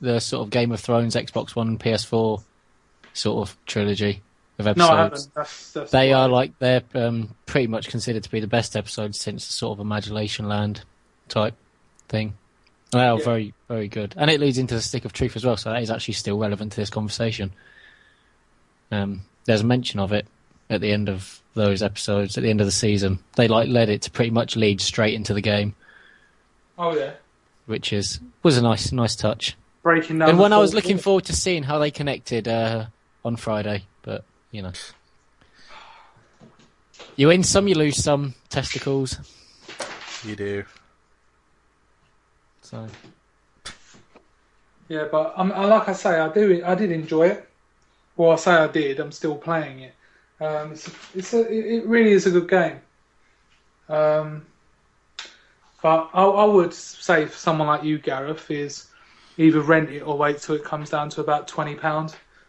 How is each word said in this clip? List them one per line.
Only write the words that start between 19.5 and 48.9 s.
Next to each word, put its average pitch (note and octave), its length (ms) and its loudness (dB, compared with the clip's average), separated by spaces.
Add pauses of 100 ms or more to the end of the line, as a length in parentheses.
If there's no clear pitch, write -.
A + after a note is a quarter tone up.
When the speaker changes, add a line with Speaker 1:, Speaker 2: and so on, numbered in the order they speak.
Speaker 1:
a - 40 2
mention B2 340 0
of G2 120 -2
it G#2+ 140 0 (460)
at G2+ 80 0
the G#2 120 0
end G#2 160 0
of F#2+ 320 -8 (140)
those G2+ 280 2
episodes, G2+ 560 -2
at - 40 -2
the A2+ 80 2
end G#2+ 100 2
of G2+ 60 4
the G2 60 0
season. G2 460 0 (180)
They, A#2 120 6
like, A2+ 200 4
led A#2 220 4
it G2+ 120 -2
to - 80 -10
pretty A#2 200 0
much A2+ 260 -2
lead G#2 240 2
straight A2 340 0
into G#2+ 200 -4
the G#2 60 0
game. G#2 340 0 (1040)
Speaker 2:
Oh, E3+ 180 -2
yeah. C3+ 160 -4 (540)
Speaker 1:
Which - 260 -6
is, - 280 -4 (220)
was D3+ 140 6
a A#2+ 60 4
nice, A2+ 300 0
nice A#2+ 220 0
touch. - 420 -4 (260)
Speaker 2:
Breaking E3 360 0
down D#3+ 120 6
Speaker 1:
And F3 80 6
Speaker 2:
the G3 40 8
Speaker 1:
one G#3 100 8
I G#3 60 8
was G3+ 140 6
Speaker 2:
fourth G#3 120 0
Speaker 1:
looking G3 120 0
Speaker 2:
wall. - 60 -6
Speaker 1:
forward G3 240 2
to E3 80 -6
seeing F3 280 -2
how D3 160 -2
they D3+ 120 0
connected, B2 580 -4
uh, A2+ 380 -2 (380)
on A#2 120 -4
Friday, G#2 480 -4 (180)
but, G#2 220 -10 (260)
you G#2 120 -12
know. F2+ 100 -10 (2500)
You C#3 120 6
win F3+ 140 6
some, G3 260 2
you F#3 60 2
lose D3+ 280 0
some, C#3+ 320 0 (140)
testicles. C3+ 720 -4 (1080)
Speaker 3:
You G#2+ 120 -10
do. G2+ 280 -6 (2000)
Speaker 1:
So. A2+ 240 -14 (2000)
Speaker 2:
Yeah, D#3 220 -4
but, D#3 260 0
um, F#3+ 160 0
I, G3 140 -2
like G#3+ 220 6
I F#3+ 40 -2
say, F3+ 260 0
I D#3+ 140 0
do, F#3 320 4
I F3+ 100 0
did F#3 160 0
enjoy D#3+ 380 2
it. G3+ 200 -4 (680)
Well, E3 160 6
I D#3+ 40 6
say F3+ 160 2
I D#3+ 140 6
did, D3+ 340 -2